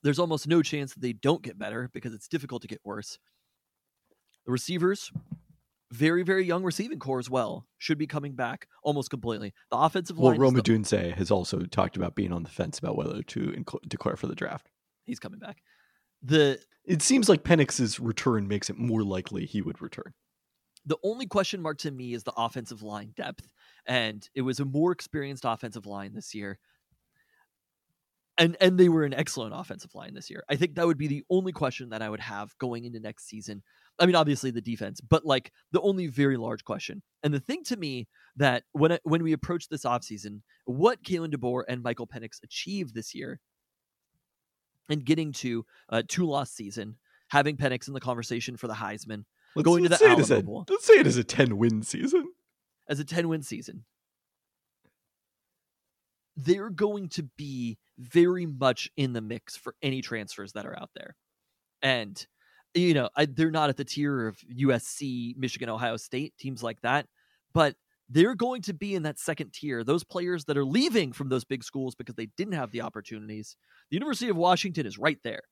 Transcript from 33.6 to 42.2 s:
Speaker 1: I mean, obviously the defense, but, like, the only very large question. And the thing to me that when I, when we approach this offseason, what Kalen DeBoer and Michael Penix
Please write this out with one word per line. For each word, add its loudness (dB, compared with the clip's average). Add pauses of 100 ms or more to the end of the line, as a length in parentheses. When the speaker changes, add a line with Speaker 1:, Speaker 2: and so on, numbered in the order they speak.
Speaker 1:
I 8
mean, 6
obviously 4
the -4
defense, -6
but, 2
like, 0 (200)
the 4
only 2
very 4
large -6
question. -8 (180)
And 2
the 0
thing -6
to -4
me -8 (300)
that 2
when 4
I, 0
when 2
we 2
approach -4
this -8
offseason, -6 (240)
what 2
Kalen -2
DeBoer -2
and -6
Michael -4
Penix -16